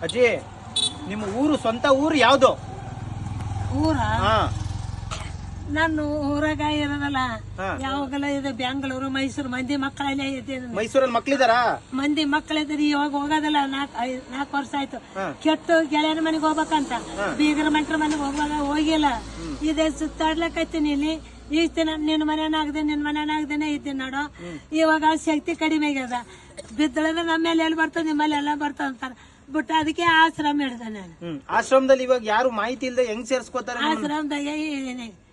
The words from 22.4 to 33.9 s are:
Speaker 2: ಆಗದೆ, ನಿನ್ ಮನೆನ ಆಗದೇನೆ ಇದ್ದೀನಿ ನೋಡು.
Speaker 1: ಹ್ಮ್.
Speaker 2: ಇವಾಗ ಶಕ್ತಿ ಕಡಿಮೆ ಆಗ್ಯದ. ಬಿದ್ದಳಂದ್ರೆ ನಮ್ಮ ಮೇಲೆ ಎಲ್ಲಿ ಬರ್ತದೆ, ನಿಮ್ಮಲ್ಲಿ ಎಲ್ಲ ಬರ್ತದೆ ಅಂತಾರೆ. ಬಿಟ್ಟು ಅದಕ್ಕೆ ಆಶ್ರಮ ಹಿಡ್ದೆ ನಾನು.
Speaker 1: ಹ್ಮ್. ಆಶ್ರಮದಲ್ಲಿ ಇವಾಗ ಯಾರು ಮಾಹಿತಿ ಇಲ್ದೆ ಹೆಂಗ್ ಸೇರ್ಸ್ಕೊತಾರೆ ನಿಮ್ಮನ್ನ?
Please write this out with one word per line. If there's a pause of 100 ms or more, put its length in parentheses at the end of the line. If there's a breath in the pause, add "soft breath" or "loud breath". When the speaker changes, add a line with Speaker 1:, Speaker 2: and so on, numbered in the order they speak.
Speaker 2:
ಆಗದೆ,
ನಿನ್
ಮನೆನ
ಆಗದೇನೆ
ಇದ್ದೀನಿ
ನೋಡು.
Speaker 1:
ಹ್ಮ್. (120)
Speaker 2:
ಇವಾಗ (220)
ಶಕ್ತಿ
ಕಡಿಮೆ
ಆಗ್ಯದ. (640 loud breath)
ಬಿದ್ದಳಂದ್ರೆ
ನಮ್ಮ
ಮೇಲೆ
ಎಲ್ಲಿ
ಬರ್ತದೆ,
ನಿಮ್ಮಲ್ಲಿ
ಎಲ್ಲ
ಬರ್ತದೆ
ಅಂತಾರೆ. (180)
ಬಿಟ್ಟು
ಅದಕ್ಕೆ
ಆಶ್ರಮ
ಹಿಡ್ದೆ
ನಾನು.
Speaker 1:
ಹ್ಮ್.
ಆಶ್ರಮದಲ್ಲಿ
ಇವಾಗ
ಯಾರು
ಮಾಹಿತಿ
ಇಲ್ದೆ
ಹೆಂಗ್
ಸೇರ್ಸ್ಕೊತಾರೆ
ನಿಮ್ಮನ್ನ?